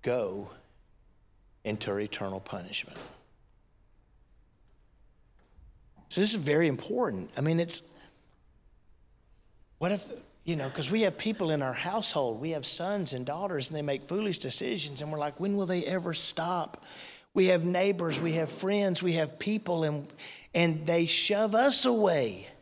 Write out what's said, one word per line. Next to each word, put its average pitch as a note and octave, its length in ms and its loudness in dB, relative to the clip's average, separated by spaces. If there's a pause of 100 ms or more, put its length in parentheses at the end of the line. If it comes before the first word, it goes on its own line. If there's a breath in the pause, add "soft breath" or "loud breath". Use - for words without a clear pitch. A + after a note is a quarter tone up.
Go G2+ 480 -2 (1120)
into G#2 340 -2
eternal G2 420 -6
punishment. - 580 -10 (3000)
So - 120 0
this G#3+ 100 6
is A3 100 2
very D3+ 260 4
important. C#3+ 720 -2
I C3 40 -2
mean, E3 180 2
it's, E3+ 300 0 (1900 loud breath)
what F3+ 120 0
if, G3+ 140 -4 (380)
you E3 120 -2
know, C#3+ 140 -4
'cause D3 220 -4
we A3 100 4
have G3 160 2
people G#3 320 0
in D3+ 120 2
our C3 120 0
household, D3 680 -2
we D#3+ 120 -4
have D3 140 -4
sons F#3 480 -2
and B2 120 -4
daughters, D#3 440 -4
and D#3 60 -8
they D3+ 60 -4
make C#3+ 260 -4
foolish G3 300 -2
decisions, D3 640 -4
and D3+ 100 -8
we're D#3 60 -6
like, D3 220 -4
"When G3+ 180 0
will G3 80 0
they F3+ 200 0
ever F3 280 -2
stop?" E3+ 720 -4 (480 loud breath)
We F#3+ 140 6
have F3 180 6
neighbors, F3 560 2
we E3 120 0
have D#3+ 180 0
friends, G3 500 0
we F3+ 120 2
have D#3+ 260 0
people, F#3 440 0
and, D3 240 -2 (460 loud breath)
and D#3+ 320 4
they E3+ 200 4
shove G#3 500 2
us B3+ 280 6
away. D#3+ 640 4 (140)